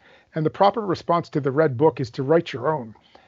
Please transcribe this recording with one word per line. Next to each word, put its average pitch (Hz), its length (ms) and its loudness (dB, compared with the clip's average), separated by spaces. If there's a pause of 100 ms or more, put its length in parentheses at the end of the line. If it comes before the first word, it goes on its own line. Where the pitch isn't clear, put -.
(340)
And 156 120 -2
the 147 40 0
proper 202 300 2
response 170 500 -2
to 156 100 -2
the 139 100 -2
Red 139 260 2
Book 156 240 2
is 127 120 -6
to 139 100 -6
write 160 300 2
your 147 200 -4
own, 117 220 -8 (320)